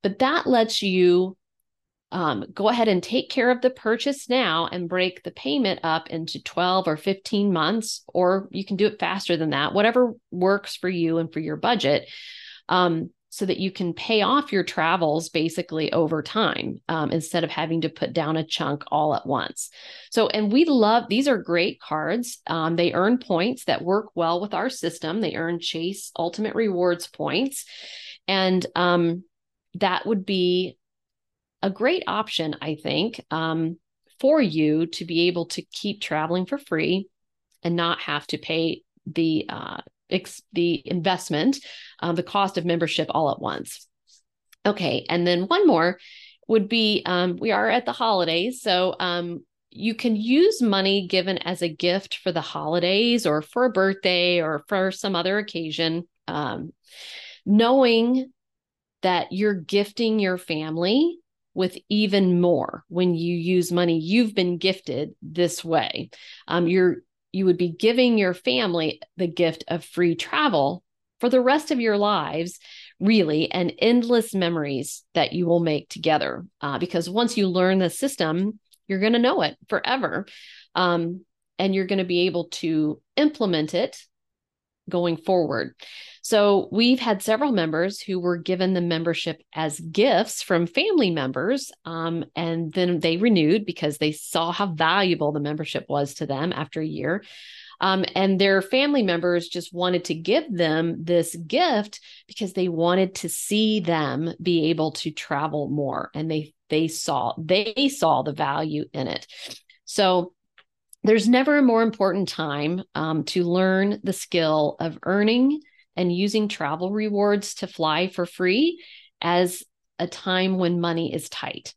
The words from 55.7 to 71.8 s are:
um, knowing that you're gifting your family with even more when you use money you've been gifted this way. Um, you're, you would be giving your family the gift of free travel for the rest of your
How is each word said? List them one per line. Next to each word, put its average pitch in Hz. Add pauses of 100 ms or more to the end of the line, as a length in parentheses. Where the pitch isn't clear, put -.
um, 160 (760)
knowing 240 (720)
that 180
you're 202
gifting 202
your 185
family 175 (360)
with 185 (100)
even 196
more -
when 180
you 170
use 175
money 175
you've 208
been 180
gifted 156
this 170
way. 160 (380)
Um, 170
you're, 180 (340)
you 190
would 175
be 175
giving 233
your 185
family 180 (160)
the 180
gift 165
of 165
free 175
travel 175 (360)
for 240
the 254
rest 285
of 262
your 220